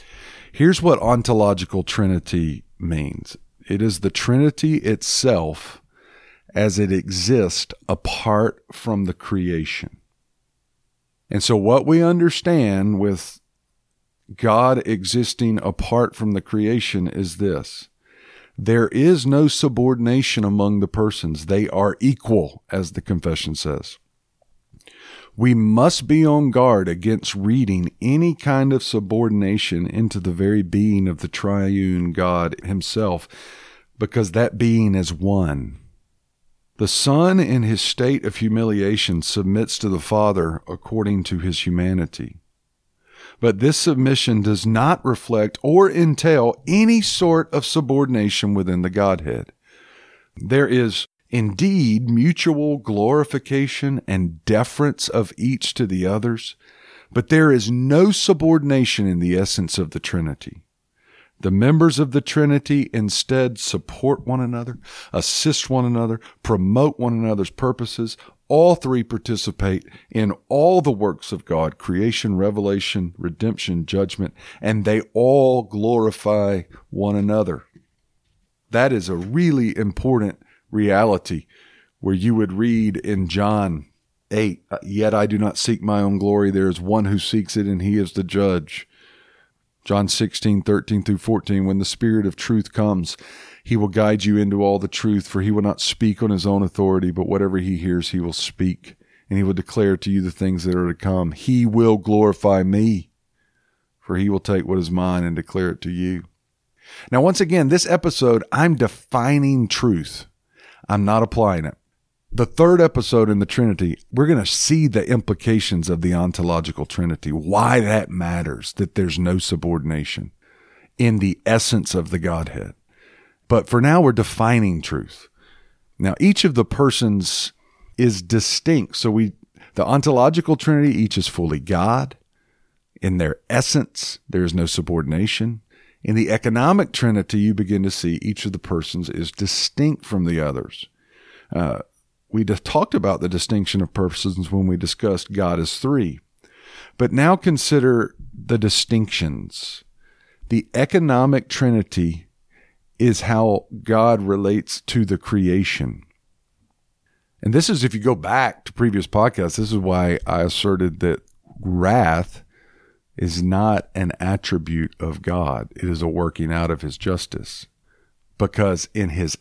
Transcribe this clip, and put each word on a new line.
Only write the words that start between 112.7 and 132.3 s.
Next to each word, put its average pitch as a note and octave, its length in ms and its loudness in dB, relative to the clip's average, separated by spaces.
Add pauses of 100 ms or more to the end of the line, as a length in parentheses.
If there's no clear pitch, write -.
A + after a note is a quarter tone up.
episode A#2+ 480 2
in G2+ 120 2
the G2 60 2
Trinity, F#2+ 520 0 (120)
we're C3 160 2
gonna C3+ 200 2
see D#3 400 0
the G#2+ 200 0
implications G#2 840 0
of E2+ 100 -2
the F2 140 0
ontological E2+ 720 -2
Trinity, E2 440 -4
why G2+ 500 2
that G#2+ 280 0
matters, E2+ 680 -6
that G2 160 -4
there's F2 240 -2
no F2 180 0
subordination D#2 920 -4 (640)
in A#2 220 2
the F#2+ 260 0
essence A2 500 0
of E2+ 140 -2
the F#2 100 -4
Godhead. D#2+ 540 -6 (760)
But A#2 200 2
for A#2+ 140 2
now, D#3 180 6
we're C#3 120 6
defining A2 680 0
truth. - 480 -10 (720)
Now, F#2+ 220 -2
each G3 260 4
of D3+ 80 2
the A#2 100 4
persons A2+ 880 0 (460)
is A2+ 240 2
distinct. A2 720 0
So A#2 140 0
we, G#2+ 240 2 (400)
the F2+ 100 0
ontological C#3+ 720 2
Trinity, D3 400 2
each G#2 220 0
is F#2 100 -2
fully D#2 320 -2
God. G2+ 560 -2 (840)